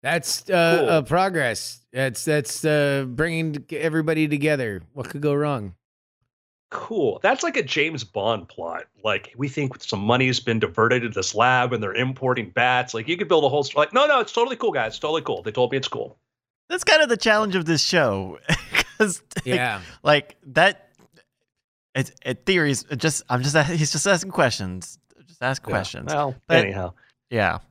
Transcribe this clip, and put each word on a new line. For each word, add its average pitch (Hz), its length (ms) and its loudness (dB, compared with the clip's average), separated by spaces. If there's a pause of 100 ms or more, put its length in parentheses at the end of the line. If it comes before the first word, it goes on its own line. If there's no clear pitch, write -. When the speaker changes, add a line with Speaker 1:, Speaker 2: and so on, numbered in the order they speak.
Speaker 1:
That's, - 460 -4
uh, 170 300 6
Speaker 2:
Cool. 139 120 4
Speaker 1:
uh, 160 120 4
progress. 156 760 0 (120)
That's, 127 320 -2
that's, 151 400 -2
uh, 143 440 2
bringing 160 460 -2 (100)
t-, 156 140 -10
everybody 156 500 0
together. 139 540 0 (100)
What 131 180 -10
could 143 100 -8
go 147 140 0
wrong? 139 400 -2 (960)
Speaker 2:
Cool. 151 520 -2
That's 240 200 2
like 330 140 -2
a 226 60 0
James 147 420 -2
Bond 104 440 -2
plot. 82 360 -10 (180)
Like, 101 340 -4
"We 139 120 -4
think 135 340 -6
some 98 180 -6
money's 123 380 2
been 113 220 -2
diverted 113 420 2
to 117 60 -6
this 95 260 -4
lab 123 380 2
and 113 100 -4
they're 98 120 -4
importing 127 560 -2
bats." 123 440 0
Like, 110 140 -6
you 175 80 -2
could 185 100 -6
build 156 180 4
a 139 40 4
whole 143 160 0
st-, - 120 -4
like, 147 180 2
"No, 277 120 4
no, 277 140 4
it's 214 120 -6
totally 240 220 0
cool, 226 160 -4
guys. 123 220 -2
It's - 60 -14
totally 156 240 -2
cool. 104 200 -6
They 110 80 -6
told 123 220 0
me 135 60 -2
it's 131 100 -4
cool." - 300 -8 (500)
Speaker 3:
That's 359 160 -6
kind 311 180 6
of 285 60 2
the 233 80 2
challenge 214 400 2
of 175 80 0
this 160 180 2
show. 98 560 0 (300)
<laughs> - 300 -2
'Cause, 208 240 2 (140)
like, - 100 -8
Speaker 1:
Yeah. 123 340 -2 (220)
Speaker 3:
like, 147 340 2 (120)
that, 170 420 2 (1040)
it's, 131 180 -2 (120)
it, 127 200 -6
theories, 156 460 2
it 147 80 -4
just, - 320 -2
I'm 123 120 0
just 143 120 -2
a-, 156 100 6
he's 156 280 0
just 156 140 -2
asking 190 260 2
questions. 98 680 -2 (280)
Just - 160 -14
ask 131 200 -4
Speaker 2:
Yeah. - 80 -12
Speaker 3:
questions. 123 420 -4
Speaker 2:
Well, 143 220 -2 (140)
Speaker 3:
But 165 160 4
Speaker 2:
anyhow. 95 280 -6 (380)
Speaker 3:
Yeah. 95 280 0 (120)